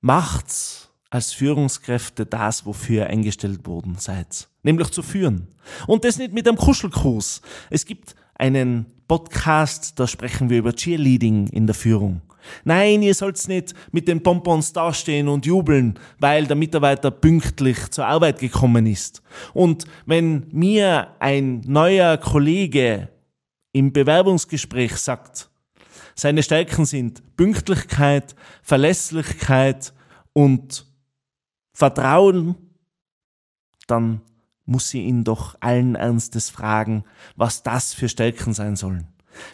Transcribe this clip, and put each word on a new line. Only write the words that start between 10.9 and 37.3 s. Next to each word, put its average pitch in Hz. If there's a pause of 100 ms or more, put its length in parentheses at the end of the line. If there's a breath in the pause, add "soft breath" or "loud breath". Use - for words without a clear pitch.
in 110
der 107
Führung. 101 (420 loud breath)
Nein, 208
ihr 202
sollt's 196
nicht 185 (180 loud breath)
mit 165
den 165
Pompons 175
dastehen 156
und 143
jubeln, 147 (200 loud breath)
weil 147
der 143
Mitarbeiter 143
pünktlich 147
zur 131
Arbeit 151
gekommen 120
ist. - (320 loud breath)
Und 165 (220 loud breath)
wenn 160
mir 185 (100)
ein 135
neuer 165
Kollege 143 (600)
im 135
Bewerbungsgespräch 147
sagt, - (640 loud breath)
seine 147
Stärken 160
sind 127
Pünktlichkeit, 143 (280 loud breath)
Verlässlichkeit 135 (380 soft breath)
und 139 (840)
Vertrauen, 165 (1300)
dann 113 (460)
muss 127
sie 123
ihn 117
doch 113
allen 123
Ernstes 117
fragen, 107 (320 loud breath)